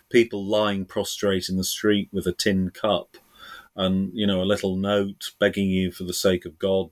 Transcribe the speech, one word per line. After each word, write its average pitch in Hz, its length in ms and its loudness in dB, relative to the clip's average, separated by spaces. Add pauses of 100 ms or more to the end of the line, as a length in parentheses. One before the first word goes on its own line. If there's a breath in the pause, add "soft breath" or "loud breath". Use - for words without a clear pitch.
(100)
people 113 340 2
lying 101 400 0
prostrate 98 640 -2
in 92 100 -2
the 90 60 -2
street 104 460 0
with 95 160 -4
a 90 60 0
tin 95 380 0
cup - 480 -2 (560 loud breath)
and, 95 380 0
you 107 140 0
know, 95 160 2
a - 20 0
little 98 320 0
note 98 640 -2
begging 101 320 2
you 92 200 2
for 92 140 -10
the 90 80 -6
sake 92 320 2
of 82 140 -14
God 95 340 0